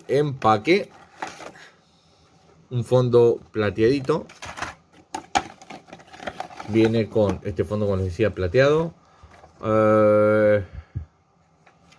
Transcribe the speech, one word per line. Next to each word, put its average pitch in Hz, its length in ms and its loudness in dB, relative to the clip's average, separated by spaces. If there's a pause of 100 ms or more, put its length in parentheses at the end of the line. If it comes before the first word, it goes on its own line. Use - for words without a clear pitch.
empaque. 131 840 0 (1800)
Un 123 140 -4
fondo 120 560 4 (100)
plateadito. 123 760 0 (2500)
Viene 110 400 2
con 98 340 0
este 101 220 -4
fondo, 104 220 -4
como 98 100 0
les 95 100 -2
decía, 95 260 -2
plateado. 139 640 0 (680)
Eh, 107 1000 4 (1300)